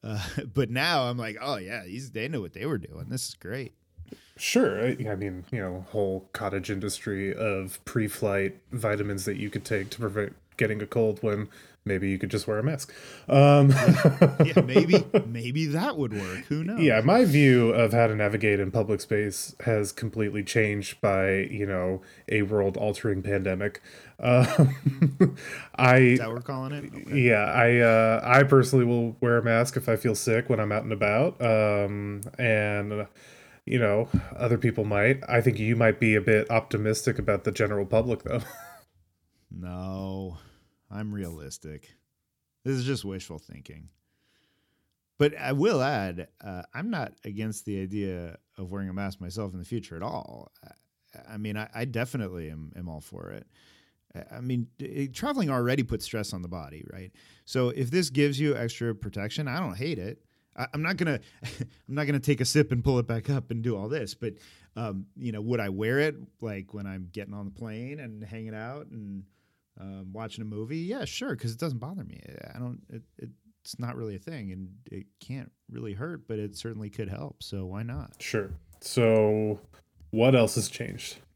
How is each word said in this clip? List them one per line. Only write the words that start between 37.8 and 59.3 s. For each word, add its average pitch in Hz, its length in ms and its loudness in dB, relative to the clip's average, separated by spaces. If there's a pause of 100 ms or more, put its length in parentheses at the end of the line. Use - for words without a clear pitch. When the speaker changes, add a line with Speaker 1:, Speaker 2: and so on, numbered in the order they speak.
Speaker 2:
public, 113 380 0
though. - 220 -2
<laughs> - 40 -16 (1040)
Speaker 1:
No, 92 840 -8 (520)
I'm 104 220 -8
realistic. 78 800 -12 (760)
This 135 120 -2
is 123 80 -4
just 131 200 -4
wishful 92 340 -10
thinking. 78 500 -20 (1300)
But 147 200 2
I 135 140 -6
will 147 300 2
add, 98 460 -4 (140)
uh, 90 200 -12 (120)
I'm 180 160 -8
not 165 220 -6 (120)
against 110 400 -8
the 101 160 -6
idea 92 580 -8 (200)
of 92 120 -12
wearing 98 180 -8
a 92 40 -10
mask 98 280 -8
myself 92 320 -10
in 92 60 -12
the 87 60 -12
future 104 320 -10
at 82 60 -10
all. - 480 -10 (140)
I, - 680 -20
I - 20 -10
mean, 107 200 -6
I, 107 180 -8
I 113 100 -6
definitely 110 680 -6
am, 78 260 -14
am 87 120 -10
all 78 120 -12
for 50 300 -16
it. 50 160 -16 (680)
I, - 220 -16
I - 40 -14
mean, 123 280 -4 (100)
it, 139 360 -8
traveling 240 360 -2
already 127 320 0
puts 113 220 -4
stress 107 280 -8
on 90 100 -10
the 87 60 -10
body, 78 440 -12
right? 92 200 -16 (320)
So 127 240 -2
if 127 220 -4
this 160 200 -2
gives 143 300 0
you 147 160 0
extra 117 380 -4
protection, 104 540 -8